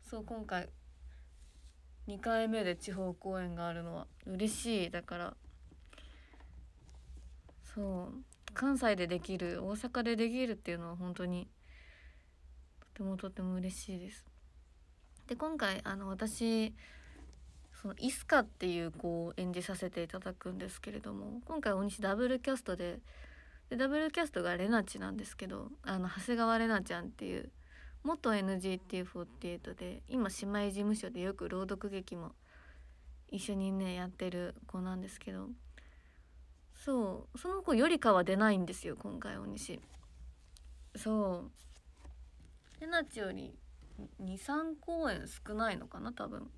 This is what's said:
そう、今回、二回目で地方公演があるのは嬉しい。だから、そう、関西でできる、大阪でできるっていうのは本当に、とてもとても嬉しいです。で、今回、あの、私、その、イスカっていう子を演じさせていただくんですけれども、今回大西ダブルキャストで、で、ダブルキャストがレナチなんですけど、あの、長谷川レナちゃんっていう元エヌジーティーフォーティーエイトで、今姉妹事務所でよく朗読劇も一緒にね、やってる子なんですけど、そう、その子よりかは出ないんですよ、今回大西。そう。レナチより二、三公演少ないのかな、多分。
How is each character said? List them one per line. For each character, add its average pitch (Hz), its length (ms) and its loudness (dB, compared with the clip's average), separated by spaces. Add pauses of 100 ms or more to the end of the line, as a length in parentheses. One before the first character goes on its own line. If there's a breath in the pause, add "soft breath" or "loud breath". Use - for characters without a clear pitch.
そ - 160 -8
う、 214 60 -6
今 220 200 -4
回、 180 240 -2 (1400 soft breath)
二 202 140 -6
回 226 300 4
目 220 160 2
で 180 100 4
地 175 160 -6
方 185 240 0
公 190 240 -4
演 180 160 -2
が 170 140 0
あ 170 40 0
る 170 120 -4
の 165 100 -6
は 165 140 -6 (180)
嬉 196 260 2
し 214 340 2
い。 170 40 -2
だ 175 140 -4
か 175 140 -6
ら、 175 180 -4 (2250 loud breath)
そ 190 500 -2
う、 262 120 -10 (300)
関 277 220 6
西 226 200 8
で 180 100 2
で 170 140 2
き 185 180 -2
る、 175 260 0
大 202 120 0
阪 240 260 0
で 233 140 4
で 226 120 6
き 247 160 4
る 233 100 2
っ - 20 -12
て - 160 -4
い - 20 2
う 170 60 -4
の 170 80 -4
は 170 80 -6
本 180 180 -2
当 180 120 -2
に、 180 220 0 (1300 loud breath)
と - 80 -20
て - 160 -6
も 190 120 0
と 190 140 -4
て 185 100 -8
も 185 140 2
嬉 185 200 0
し 190 220 -6
い 175 40 -4
で 185 100 -10
す。 - 140 -16 (1040)
で、 240 80 -2
今 311 200 0
回、 196 280 2
あ 196 100 -2
の、 196 140 -4
私、 220 680 2 (1040 loud breath)
そ - 60 -6
の、 196 120 -4
イ 254 120 2
ス - 160 -2
カ 294 140 10
っ 214 60 4
て - 200 -4
い 175 140 4
う 165 100 0
子 170 360 0
を 170 100 -4
演 180 160 0
じ 175 100 0
さ 190 140 -2
せ 185 120 -2
て 175 140 -2
い 170 60 -2
た 185 100 -6
だ 185 160 -6
く - 160 -8
ん 180 80 -4
で 190 100 -4
す - 120 -8
け - 100 -8
れ 208 80 -6
ど 208 160 -6
も、 208 300 -6
今 320 160 -2
回 214 120 4
大 196 120 4
西 202 180 -2
ダ 196 140 4
ブ 247 100 4
ル 247 140 2
キ 269 100 0
ャ 269 60 4
ス - 80 -6
ト 185 100 0
で、 175 240 -4 (720 loud breath)
で、 254 60 -2
ダ 262 100 4
ブ 277 100 4
ル 311 140 4
キ 339 100 2
ャ 320 60 4
ス - 60 -4
ト 180 100 0
が 175 140 2
レ 185 120 2
ナ 226 140 8
チ 190 160 -4
な 196 140 -2
ん 196 40 -4
で 214 80 -4
す - 120 -10
け 190 100 -6
ど、 - 240 -6 (120)
あ 190 180 0
の、 185 80 2
長 190 180 -4
谷 240 120 2
川 226 200 6
レ 226 80 4
ナ 214 160 4
ち 185 100 -2
ゃ 175 80 -2
ん 170 60 -6
っ - 40 -6
て - 160 -8
い 180 120 -2
う - 140 -8 (520 loud breath)
元 277 300 4
エ 202 80 4
ヌ 190 160 2
ジ 185 120 0
ー 185 100 0
テ 185 200 -4
ィ - 20 -2
ー - 20 -2
フ 180 160 -8
ォ - 20 -2
ー 170 40 -6
テ - 220 -8
ィ - 20 -4
ー - 40 -4
エ - 20 -10
イ 170 40 -10
ト - 140 -8
で、 - 340 -8
今 240 200 4
姉 196 140 -4
妹 208 280 2
事 - 40 -4
務 208 220 4
所 196 140 -4
で 175 100 -4
よ 190 140 0
く - 140 -4
朗 185 140 0
読 196 260 -2
劇 190 280 -4
も 165 180 -8 (920 loud breath)
一 196 120 -2
緒 208 140 0
に 190 180 2
ね、 190 220 2
や 180 120 -2
っ 185 40 -4
て 185 180 -2
る 175 280 -2 (100)
子 185 140 -4
な 185 140 0
ん 185 60 -2
で 190 80 -6
す - 120 -12
け 196 120 -8
ど、 190 160 -6 (1300 soft breath)
そ 233 580 2
う、 - 60 -10
そ - 100 -4
の 381 140 0
子 349 120 6
よ 233 120 10
り 330 140 6
か 226 120 10
は 180 120 10
出 185 120 4
な 214 140 8
い 202 80 6
ん 175 80 2
で 185 80 -4
す - 140 -4
よ、 - 80 -4
今 214 240 -8
回 202 180 -6
大 202 80 -6
西。 - 340 -6 (1160)
そ 208 540 2 (1300)
う。 - 20 -12
レ 311 80 -8
ナ 330 160 4
チ 247 160 -6
よ 190 120 0
り - 240 -8 (600)
二、 190 180 -4
三 311 400 0
公 330 320 0
演 202 200 0
少 - 260 -8
な 220 160 4
い 185 60 0
の - 100 -8
か - 140 -10
な、 226 120 -4
多 - 140 -4
分。 - 320 -8